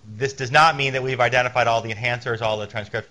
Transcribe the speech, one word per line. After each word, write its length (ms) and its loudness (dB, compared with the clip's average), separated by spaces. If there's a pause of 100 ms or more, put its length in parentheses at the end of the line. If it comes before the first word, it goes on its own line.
(160)
This 180 -4
does 180 -6
not 240 6
mean 160 -2
that 100 -2
we've 160 -2
identified 480 2
all 160 2
the 100 -6
enhancers, 480 -4
all 160 0
the 120 -6
transcript 420 -8